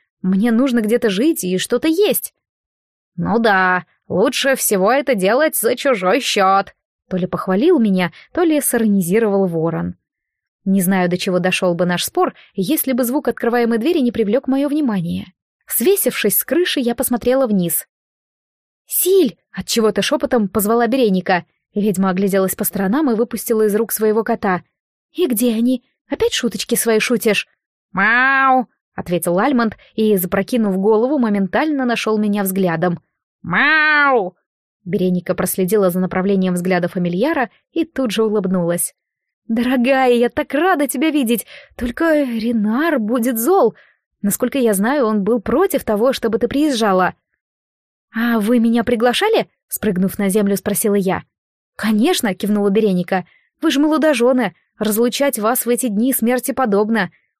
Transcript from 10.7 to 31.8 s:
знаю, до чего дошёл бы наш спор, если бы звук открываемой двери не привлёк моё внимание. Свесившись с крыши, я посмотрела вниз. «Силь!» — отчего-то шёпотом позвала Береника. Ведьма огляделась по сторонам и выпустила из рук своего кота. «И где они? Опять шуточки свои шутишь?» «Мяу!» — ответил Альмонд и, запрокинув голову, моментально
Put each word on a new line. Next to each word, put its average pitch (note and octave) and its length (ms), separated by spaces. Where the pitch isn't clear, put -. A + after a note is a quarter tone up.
знаю, F#3 260
до F3 80
чего F3+ 220
дошёл F3+ 360
бы F3 120
наш F3 180
спор, F4+ 300
если C4 380
бы B3+ 120
звук B3+ 240
открываемой A#3 500
двери D#4 220
не A#3+ 120
привлёк A3+ 340
моё C4+ 220
внимание. G3+ 640
Свесившись B3 720
с - 60
крыши, E4+ 360
я A#3 140
посмотрела B3+ 520
вниз. F#3 400
«Силь!» — F4+ 520
отчего-то G#3 500
шёпотом A#3+ 460
позвала A3+ 380
Береника. G3 580
Ведьма F#3+ 360
огляделась F#3+ 460
по G#3 80
сторонам G#3+ 460
и A3+ 40
выпустила A3 520
из G3 80
рук G#3+ 180
своего G#3+ 300
кота. G3+ 400
«И F4 140
где A#3+ 280
они? A#3+ 300
Опять A4+ 260
шуточки - 400
свои A3 240
шутишь?» A3 500
«Мяу!» — B3+ 760
ответил F3 440
Альмонд A#3 380
и, G#3+ 220
запрокинув F#3+ 600
голову, A3 420
моментально A#3+ 640